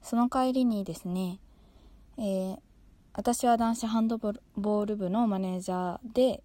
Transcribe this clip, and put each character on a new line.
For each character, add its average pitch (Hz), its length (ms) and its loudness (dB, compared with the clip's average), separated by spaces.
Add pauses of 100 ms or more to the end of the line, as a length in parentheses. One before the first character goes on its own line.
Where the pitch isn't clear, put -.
そ - 140 -6
の 240 140 4
帰 254 240 2
り 254 120 2
に 214 200 0
で 170 100 -8
す - 140 -10
ね、 185 320 -4 (760)
え 247 60 -6
ー、 190 360 -2 (560)
私 240 340 0
は 233 80 6
男 226 180 2
子 233 140 -4
ハ 220 120 2
ン 226 60 2
ド 226 120 0
ボ 220 100 -4
ー 202 60 -2
ル、 - 80 -14 (140)
ボ 208 260 0
ー - 20 0
ル 214 100 -2
部 190 160 -2
の 226 160 2
マ 196 140 0
ネ 185 160 -2
ー 180 40 -4
ジ 185 120 -6
ャ 180 260 -2
ー 226 140 -14
で 247 320 2